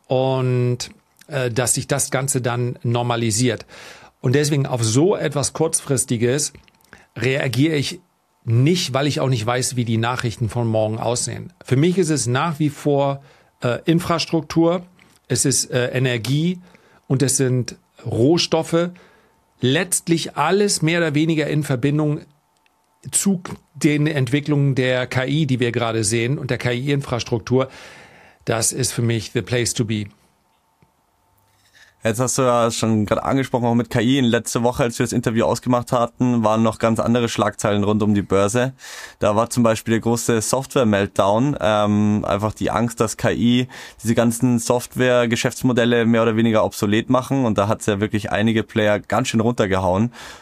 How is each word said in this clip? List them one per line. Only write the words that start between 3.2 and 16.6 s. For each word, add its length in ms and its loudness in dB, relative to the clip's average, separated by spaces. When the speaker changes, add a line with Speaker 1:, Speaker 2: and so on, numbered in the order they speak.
Speaker 1:
Und 140 2
deswegen 320 0
auf 160 -2
so 320 4
etwas 380 -4
Kurzfristiges 1000 -2
reagiere 600 0
ich 240 -4
nicht, 500 2
weil 140 0
ich 120 -2
auch 100 0
nicht 160 0
weiß, 300 -2
wie 100 -2
die 120 0
Nachrichten 520 -2
von 180 -2
morgen 320 0
aussehen. 520 -4
Für 100 0
mich 220 4
ist 140 2
es 160 0
nach 320 -2
wie 100 2
vor, 540 0
äh, 220 0
Infrastruktur, 1000 0
es 160 -2
ist, 280 0
äh, 160 0
Energie 720 -2